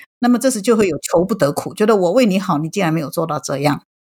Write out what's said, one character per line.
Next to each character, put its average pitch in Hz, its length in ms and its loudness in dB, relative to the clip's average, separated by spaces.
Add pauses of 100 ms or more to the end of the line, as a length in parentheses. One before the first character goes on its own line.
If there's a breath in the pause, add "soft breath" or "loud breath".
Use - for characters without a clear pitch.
(180)
那 240 100 0
么 247 80 4
这 262 140 0
时 214 100 -4
就 226 160 2
会 208 120 2
有 143 100 -4
求 175 260 0
不 - 80 -4
得 143 200 0
苦， - 220 -8
觉 208 120 0
得 220 100 4
我 180 160 2
为 247 140 4
你 190 140 2
好， 165 180 0
你 160 100 -4
竟 190 140 -4
然 160 100 0
没 147 80 0
有 - 80 -6
做 165 160 -4
到 151 140 -4
这 143 200 -6
样。 143 240 0 (200)